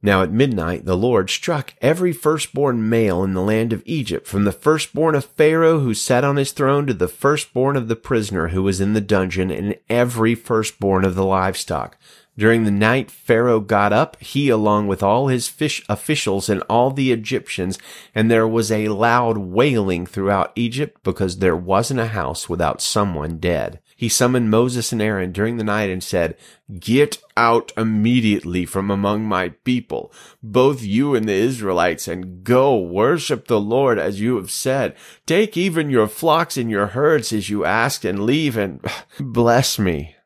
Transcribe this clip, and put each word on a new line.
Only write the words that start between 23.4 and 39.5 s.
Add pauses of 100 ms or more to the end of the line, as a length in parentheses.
He
summoned
Moses
and
Aaron
during
the
night
and
said, (420)
"Get (180)
out
immediately
from
among
my (160)
people, (280)
both
you
and
the
Israelites,
and
go
worship
the
Lord
as
you
have
said. (320)
Take
even
your
flocks
and
your
herds
as
you
asked,
and
leave
and (240)
<sighs>
bless